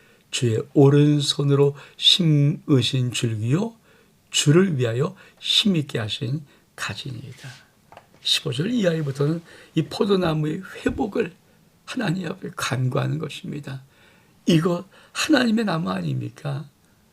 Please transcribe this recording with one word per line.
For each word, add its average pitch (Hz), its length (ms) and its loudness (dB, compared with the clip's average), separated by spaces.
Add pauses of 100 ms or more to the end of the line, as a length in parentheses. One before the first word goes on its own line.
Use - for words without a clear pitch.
(300)
주의 113 300 0 (140)
오른손으로 143 1000 4 (200)
심으신 143 1160 2
줄기요, 120 640 -2 (540)
주를 165 480 4
위하여 123 380 -2 (220)
힘있게 160 600 0
하신 120 460 -6 (300)
가지니이다. - 760 -12 (720)
십오 - 300 -2
절 151 180 -2
이하부터는 160 720 -2 (340)
이 160 60 2
포도나무의 165 800 0
회복을 240 720 -4 (500)
하나님 185 440 -4
앞에 - 280 -12
간구하는 127 600 -2
것입니다. 143 680 -12 (600)
이거 175 420 2 (240)
하나님의 233 520 2
나무 180 260 -4
아닙니까? 143 800 -6 (440)